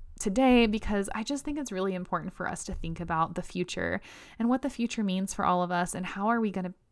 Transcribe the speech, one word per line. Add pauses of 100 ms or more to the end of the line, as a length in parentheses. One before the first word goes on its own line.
(180)
today,
because
I
just
think
it's
really
important
for
us
to
think
about
the
future (400)
and
what
the
future
means
for
all
of
us,
and
how
are
we
gonna (180)